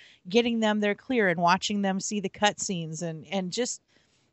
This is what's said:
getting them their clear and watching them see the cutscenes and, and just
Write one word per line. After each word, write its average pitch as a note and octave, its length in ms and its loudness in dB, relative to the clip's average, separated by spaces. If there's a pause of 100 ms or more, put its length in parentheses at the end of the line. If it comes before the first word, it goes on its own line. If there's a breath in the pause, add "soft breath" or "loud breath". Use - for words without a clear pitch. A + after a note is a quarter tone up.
(280 soft breath)
getting A#3 320 2
them G#3+ 180 2
their G#3 160 2
clear A3+ 320 0
and E3+ 140 0
watching F#3+ 400 2
them F#3+ 180 0
see G#3 220 -6
the F#3 80 -4
cutscenes E3+ 720 -2
and, D#3+ 280 -8
and F#3 220 -2
just - 300 -4 (520)